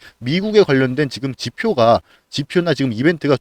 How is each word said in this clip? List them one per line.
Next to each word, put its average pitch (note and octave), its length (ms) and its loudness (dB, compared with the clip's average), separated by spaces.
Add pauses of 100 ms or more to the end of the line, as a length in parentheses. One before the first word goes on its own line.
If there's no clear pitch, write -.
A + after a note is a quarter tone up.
(200)
미국에 F#3+ 420 0
관련된 C3+ 480 0
지금 C3 240 -8
지표가, A#2 680 0 (280)
지표나 E3+ 460 -2
지금 C3 180 -2
이벤트가 C#3+ 480 0